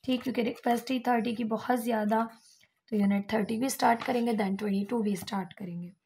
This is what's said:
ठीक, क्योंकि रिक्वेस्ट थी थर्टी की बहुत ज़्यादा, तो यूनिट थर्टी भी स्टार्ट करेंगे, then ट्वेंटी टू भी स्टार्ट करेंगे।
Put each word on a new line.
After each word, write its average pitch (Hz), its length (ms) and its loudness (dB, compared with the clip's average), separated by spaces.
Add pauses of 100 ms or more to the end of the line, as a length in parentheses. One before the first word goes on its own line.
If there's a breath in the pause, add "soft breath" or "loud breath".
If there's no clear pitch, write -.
ठीक, 254 180 0
क्योंकि 240 200 -2
रिक्वेस्ट 233 480 0
थी 262 80 2 (100)
थर्टी 233 280 2
की 240 80 -2 (120)
बहुत 254 240 0
ज़्यादा, 220 420 2 (720 loud breath)
तो 220 40 0
यूनिट 202 360 2
थर्टी 220 260 0
भी 262 120 0
स्टार्ट 233 340 2
करेंगे, 240 300 0
then 196 240 0
ट्वेंटी 202 320 0
टू 233 120 0
भी 202 140 0
स्टार्ट 185 360 -6
करेंगे। 175 400 -10 (140)